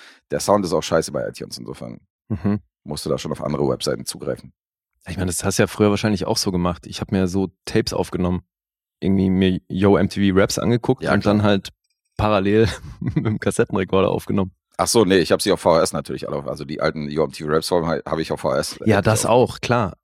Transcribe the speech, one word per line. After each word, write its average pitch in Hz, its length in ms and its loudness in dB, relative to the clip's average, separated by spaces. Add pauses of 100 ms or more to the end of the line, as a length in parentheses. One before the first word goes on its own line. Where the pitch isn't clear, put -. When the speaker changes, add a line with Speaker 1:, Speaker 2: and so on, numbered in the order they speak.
(300)
Speaker 1:
der 71 100 -4
Sound 101 260 2
ist 85 80 -2
auch 78 100 0
scheiße 82 280 0
bei 62 160 -4
iTunes, - 300 -12
insofern 60 420 -14 (300)
Speaker 2:
Mhm. 104 300 -2 (240)
Speaker 1:
musst 76 240 -8
du - 20 -4
da 67 80 0
schon 76 140 -6
auf - 120 -6
andere 71 240 -2
Webseiten 64 380 -4
zugreifen. - 480 -10 (540)
Speaker 2:
Ich 90 100 -8
meine, 92 140 -4
das - 120 -6
hast 98 140 0
du 113 60 4
ja 98 40 2
früher 104 220 2
wahrscheinlich 101 380 0
auch 110 100 0
so - 140 -2
gemacht. 87 340 -2
Ich - 160 -10
hab 87 100 -6
mir 95 160 0
so 92 220 -2 (160)
Tapes - 260 -2
aufgenommen, 90 520 -2 (580)
irgendwie 95 280 2
mir 92 380 2
Yo 98 300 4
M 95 100 2
T 98 240 0
V 92 80 4
Raps - 180 2
angeguckt 117 460 0
Speaker 1:
Ja, 71 100 0
Speaker 2:
und 104 60 2
Speaker 1:
klar. 104 140 2
Speaker 2:
dann 104 100 2
halt 101 260 2 (460)
parallel 107 540 4 (140)
<laughs> - 180 -16
mit - 240 -4
dem 107 120 -2
Kassettenrekorder 95 720 0
aufgenommen. 95 440 -2 (240)
Speaker 1:
Ach 90 100 0
so, 113 160 6
nee, 95 140 4
ich 85 160 4
hab 92 80 0
sie 101 100 0
auf 85 80 2
V 87 140 4
H 80 80 6
S - 100 0
natürlich 71 340 -6
alle 71 120 -6
auf, 71 100 -8
also 76 160 -8
die 73 160 -10
alten 76 300 -2
Yo 76 160 0
M 69 80 -10
T - 100 -12
V 76 60 -6
Raps 80 180 0
Folgen 85 200 2
ha-, 78 180 0
hab 78 140 -4
ich 78 120 -4
auf 76 80 -4
V 69 120 -2
H 67 80 0
S. - 260 -6
Speaker 2:
Ja, 107 100 4
Speaker 1:
Hab 98 60 2
ich - 100 -4
Speaker 2:
das 110 140 0
Speaker 1:
auch. 113 300 4
Speaker 2:
auch, - 40 -18
klar. 117 440 0